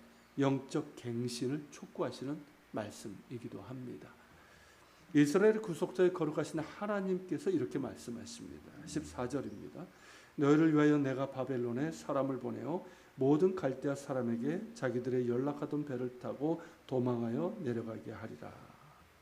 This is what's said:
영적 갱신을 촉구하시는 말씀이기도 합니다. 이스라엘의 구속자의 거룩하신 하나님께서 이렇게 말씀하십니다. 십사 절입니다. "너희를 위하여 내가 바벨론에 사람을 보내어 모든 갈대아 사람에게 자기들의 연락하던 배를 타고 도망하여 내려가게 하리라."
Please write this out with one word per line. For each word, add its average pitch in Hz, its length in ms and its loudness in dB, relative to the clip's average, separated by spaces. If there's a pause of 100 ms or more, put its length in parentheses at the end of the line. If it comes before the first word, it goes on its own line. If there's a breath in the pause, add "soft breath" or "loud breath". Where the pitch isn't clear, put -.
(400 loud breath)
영적 139 560 0
갱신을 120 760 -4
촉구하시는 147 680 -6 (340)
말씀이기도 113 920 -8
합니다. 123 480 -12 (1040 loud breath)
이스라엘의 196 480 8
구속자의 180 520 2
거룩하신 156 480 -2
하나님께서 190 880 -2
이렇게 - 280 2
말씀하십니다. 117 920 -8 (140)
십사 - 420 -6
절입니다. 120 580 -8 (520 loud breath)
"너희를 151 360 8
위하여 151 240 8
내가 135 320 0
바벨론에 131 640 -2
사람을 135 480 0
보내어 120 460 -4 (300 loud breath)
모든 135 380 6
갈대아 139 400 -2
사람에게 135 800 -2
자기들의 123 540 0
연락하던 143 560 0
배를 127 360 -4
타고 135 420 -2 (260 loud breath)
도망하여 123 760 0
내려가게 113 520 -4
하리라." 107 400 -12 (680)